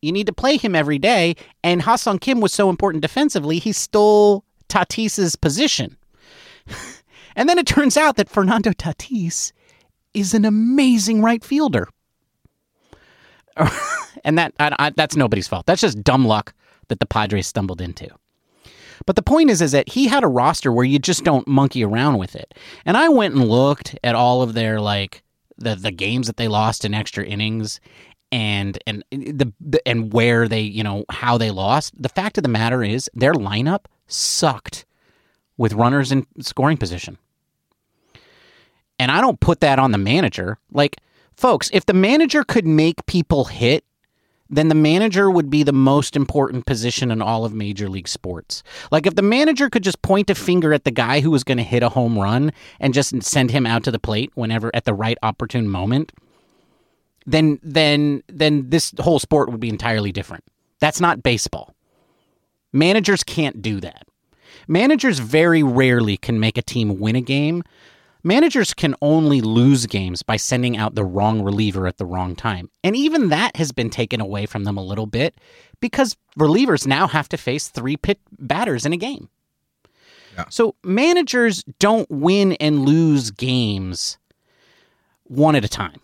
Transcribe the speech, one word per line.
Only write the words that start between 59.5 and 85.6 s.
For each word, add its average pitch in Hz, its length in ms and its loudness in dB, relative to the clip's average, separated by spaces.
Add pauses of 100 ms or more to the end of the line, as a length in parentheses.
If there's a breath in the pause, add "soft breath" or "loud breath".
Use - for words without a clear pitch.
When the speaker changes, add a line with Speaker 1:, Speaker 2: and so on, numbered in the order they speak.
Speaker 1:
would 113 80 -8
be 117 100 -4
entirely 107 440 -4
different. 90 320 -12 (340)
That's 151 220 0
not 170 220 2
baseball. - 520 -4 (960)
Managers 185 520 2
can't 143 380 -6
do 101 200 -6
that. - 260 -16 (600 soft breath)
Managers 233 520 2
very 156 420 4
rarely 123 540 2
can 113 240 -2
make 110 180 0
a 123 40 -4
team 104 380 -2
win 110 180 0
a 131 40 0
game. 147 420 -2 (600 soft breath)
Managers 247 500 2
can 147 280 -2
only 147 380 4
lose 120 460 4
games 95 360 -4
by 113 140 -2
sending 123 400 -2
out 107 200 -4
the 104 100 -2
wrong 101 380 0
reliever 98 440 -2
at 92 100 -6
the 98 80 -6
wrong 90 300 -6
time. 92 340 -8 (140)
And 190 120 0
even 285 340 0
that 180 260 -4
has 151 160 -4
been 117 180 -6
taken 117 300 -4
away 101 260 -6
from 101 200 -8
them 101 100 -4
a 98 80 -8
little 101 220 -8
bit 117 300 -4 (440 soft breath)
because 247 380 -2 (200)
relievers 160 480 2
now 139 220 2
have 147 220 -2
to 170 80 -8
face - 320 -6
three 131 260 -6
pit - 240 -4 (180)
batters 143 480 -4
in 147 60 -2
a 170 60 -2
game. 226 320 -10 (1080 soft breath)
Speaker 2:
Yeah. 87 140 -10
Speaker 1:
So - 340 -2
managers 240 800 0 (160)
don't 214 320 2
win 185 420 2
and 147 320 0
lose 147 460 2
games 104 840 -4 (1080)
one 147 320 2
at 123 80 2